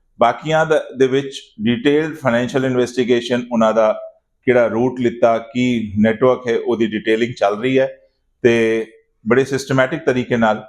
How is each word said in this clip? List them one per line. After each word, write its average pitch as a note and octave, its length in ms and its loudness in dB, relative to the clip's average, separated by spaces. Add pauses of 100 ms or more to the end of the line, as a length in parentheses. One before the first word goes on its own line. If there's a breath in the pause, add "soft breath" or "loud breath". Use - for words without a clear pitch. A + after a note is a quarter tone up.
(180)
ਬਾਕੀਆਂ D3+ 480 0
ਦਾ, D3+ 180 0 (140)
ਦੇ C3 80 4
ਵਿੱਚ C3+ 340 -2 (220)
ਡਿਟੇਲਡ C#3+ 540 0
ਫਾਈਨੈਂਸ਼ੀਅਲ B2 480 -2
ਇਨਵੈਸਟੀਗੇਸ਼ਨ, B2 880 -2
ਉਹਨਾਂ A2 220 2
ਦਾ G#2+ 260 2 (440)
ਕਿਹੜਾ A#2+ 220 4
ਰੂਟ B2+ 340 -2
ਲਿੱਤਾ, A#2+ 380 2
ਕੀ A#2+ 600 -4
ਨੈਟਵਰਕ A#2+ 500 2
ਹੈ, A2+ 100 0
ਉਹਦੀ A2+ 280 -2
ਡਿਟੇਲਿੰਗ A2 480 -2
ਚੱਲ G#2 260 0
ਰਹੀ C3 180 0
ਹੈ C3+ 200 0 (440)
ਤੇ A2+ 440 2 (420)
ਬੜੇ B2 160 4
ਸਿਸਟਮੈਟਿਕ C3 640 -2
ਤਰੀਕੇ B2 300 0
ਨਾਲ A2 320 0